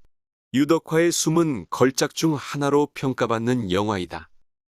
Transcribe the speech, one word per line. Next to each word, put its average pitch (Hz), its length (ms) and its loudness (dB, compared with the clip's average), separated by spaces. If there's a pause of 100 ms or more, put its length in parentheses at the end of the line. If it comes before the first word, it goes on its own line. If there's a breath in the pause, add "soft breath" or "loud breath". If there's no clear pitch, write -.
(560)
유덕화의 160 560 2
숨은 160 580 0
걸작 - 460 0
중 160 180 0
하나로 143 640 0
평가받는 117 760 -2
영화이다. 92 560 -2 (440)